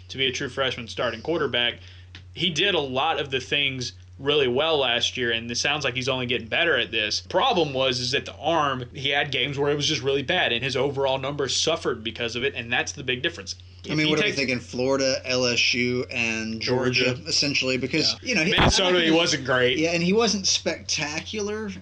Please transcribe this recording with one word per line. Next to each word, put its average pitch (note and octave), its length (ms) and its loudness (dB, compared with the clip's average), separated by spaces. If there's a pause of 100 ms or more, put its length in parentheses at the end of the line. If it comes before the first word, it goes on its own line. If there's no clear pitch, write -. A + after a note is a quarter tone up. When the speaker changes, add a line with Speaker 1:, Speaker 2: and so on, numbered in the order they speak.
Speaker 1:
to C3+ 100 -10
be C3+ 80 0
a C3 60 0
true C3+ 180 -4
freshman B2+ 380 -2
starting A2+ 340 -4
quarterback. A#2+ 560 0 (560)
He F3 160 0
did F3+ 240 2
a E3 60 2
lot C#3 400 0
of C#3 100 -6
the C3 100 -2
things C3+ 520 -2 (260)
really C#3+ 300 4
well D3 300 4
last A#2+ 380 2
year, B2 160 0
and A2+ 180 -4
it A#2+ 60 -4
sounds C#3+ 280 0
like B2+ 100 0
he's B2+ 140 -4
only B2+ 180 0
getting A#2 200 -2
better C#3+ 300 2
at A2 140 0
this. G#2+ 320 0
Problem F#3 500 2
was C3 260 2
is B2 140 -4
that C3+ 140 -2
the - 100 -10
arm, C#3+ 560 0
he C#3 160 -6
had C#3+ 240 0
games C3 260 -2
where C#3+ 140 2
it - 20 2
was C#3+ 140 0
just C3+ 140 -2
really C3+ 200 0
bad, D#3 300 0
and A#2 100 -2
his C3 140 -2
overall C3+ 420 0
numbers C3+ 380 -2
suffered D#3 480 0
because A#2 320 -4
of B2 80 -2
it, C#3 100 -2
and A#2+ 180 -8
that's D3+ 200 -2
the C#3+ 100 -12
big B2+ 200 -2
difference. G2+ 320 -6 (300)
Speaker 2:
I - 80 -10
Speaker 1:
If D3+ 40 -2
Speaker 2:
mean, D#3 100 2
Speaker 1:
he D#3 60 2
Speaker 2:
what D3+ 80 2
are - 20 2
we - 60 2
Speaker 1:
takes - 80 -2
Speaker 2:
thinking? B2+ 240 -2
Florida, C3+ 640 0
L B2+ 200 0
S A#2+ 300 2
U, B2 360 0
and A2+ 500 -2
Georgia, B2+ 460 2
Speaker 1:
Georgia. B2+ 200 -2
Speaker 2:
essentially, C3+ 520 0
because, C3+ 440 0
Speaker 1:
Yeah. - 60 -8
Speaker 2:
you B3+ 80 0
know, D#3 80 2
he, F3 80 2
Speaker 1:
Minnesota, F#3 360 4
Speaker 2:
I F3+ 40 4
don't F3+ 80 6
Speaker 1:
he E3 80 4
Speaker 2:
think D#3+ 120 6
Speaker 1:
wasn't D3+ 240 0
great. B2+ 340 4
Speaker 2:
Yeah, D#3+ 120 2
and E3+ 120 0
he F3+ 100 4
wasn't G#3+ 340 4
spectacular G3+ 1200 -2 (120)